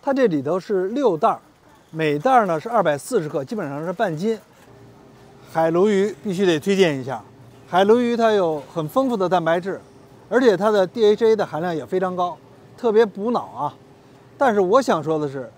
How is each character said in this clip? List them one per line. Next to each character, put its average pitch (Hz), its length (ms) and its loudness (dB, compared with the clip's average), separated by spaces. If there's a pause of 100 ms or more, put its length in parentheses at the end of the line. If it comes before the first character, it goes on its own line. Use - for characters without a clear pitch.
它 277 120 -2
这 262 140 2
里 156 140 0
头 156 180 -2
是 185 300 -2
六 233 260 0
袋 208 140 0
儿， 175 100 -4 (520)
每 151 280 -2
袋 262 100 0
儿 247 160 4
呢 165 140 -2
是 180 100 -12
二 226 140 0
百 151 140 0
四 214 240 -2
十 151 80 -6
克， 151 160 -4
基 233 100 -10
本 175 140 -8
上 147 160 -8
是 180 80 -6
半 180 220 -4
斤。 208 220 -4 (1120)
海 165 220 0
鲈 180 160 2
鱼 202 340 2
必 202 120 -6
须 190 120 0
得 165 140 2
推 196 160 0
荐 165 240 2
一 - 40 -8
下， 120 200 -10 (460)
海 185 160 4
鲈 233 160 4
鱼 240 160 0
它 226 160 2
有 165 280 0 (120)
很 160 160 -4
丰 262 200 0
富 240 60 -2
的 185 140 -2
蛋 175 140 0
白 165 180 2
质， 175 180 -8 (480)
而 233 140 0
且 220 160 4
它 208 120 2
的 202 160 2
D 214 200 -2
H 214 200 4
A 220 120 4
的 190 80 -2
含 156 160 -6
量 180 120 -4
也 143 120 -6
非 180 160 -4
常 180 160 -4
高， 175 200 -4 (380)
特 233 160 -2
别 220 140 6
补 202 260 -6
脑 180 140 -4
啊。 - 280 -8 (640)
但 262 160 2
是 208 60 2
我 202 220 4
想 185 220 0
说 156 140 -2
的 151 100 -2
是 135 300 -10